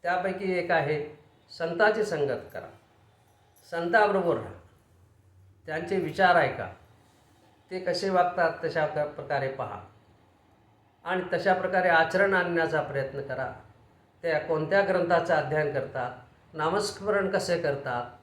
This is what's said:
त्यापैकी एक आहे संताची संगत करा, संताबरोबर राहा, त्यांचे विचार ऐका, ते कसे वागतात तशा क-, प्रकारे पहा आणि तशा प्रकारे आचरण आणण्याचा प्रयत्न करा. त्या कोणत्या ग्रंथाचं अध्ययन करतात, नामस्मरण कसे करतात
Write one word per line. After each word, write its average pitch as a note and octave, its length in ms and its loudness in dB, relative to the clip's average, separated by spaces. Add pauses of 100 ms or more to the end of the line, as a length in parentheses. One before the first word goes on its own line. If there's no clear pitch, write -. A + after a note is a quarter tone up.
त्यापैकी F#3 560 0
एक E3+ 120 -2
आहे D3+ 480 0 (400)
संताची G#3 460 2
संगत C#3+ 360 -2 (120)
करा, - 140 -12 (1040)
संताबरोबर E3+ 640 2
राहा, G#2 180 -8 (1120)
त्यांचे E3+ 300 -4
विचार F3 400 4
ऐका, A#2 360 0 (1000)
ते F#3 100 -6
कसे F#3 300 -2
वागतात F3 420 2 (120)
तशा D#3 220 0
क-, D3 120 -4
प्रकारे C#3+ 500 -4
पहा G#2 320 -8 (1200)
आणि F3+ 180 -2 (100)
तशा F#3 220 2
प्रकारे F3+ 340 0
आचरण F3+ 460 4
आणण्याचा E3+ 480 0
प्रयत्न C#3 400 -6
करा. C3 300 -6 (680)
त्या D#3+ 160 0
कोणत्या D#3+ 460 2
ग्रंथाचं F3 500 2
अध्ययन D3 380 0
करतात, B2+ 400 -6 (400)
नामस्मरण F#3+ 800 -2
कसे F3 320 0
करतात C#3 420 -4 (180)